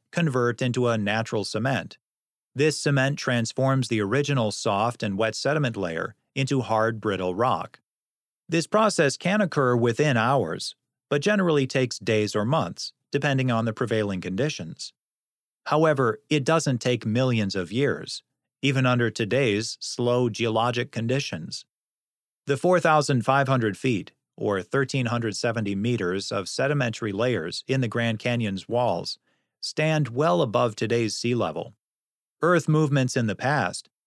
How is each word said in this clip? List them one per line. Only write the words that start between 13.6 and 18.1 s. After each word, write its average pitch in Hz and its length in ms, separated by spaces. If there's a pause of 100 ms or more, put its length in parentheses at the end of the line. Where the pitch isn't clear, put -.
the 110 80
prevailing 104 480
conditions. 92 680 (760)
However, 147 520 (120)
it 151 120
doesn't 160 380
take 123 240
millions 110 500
of 90 160
years, 120 520 (400)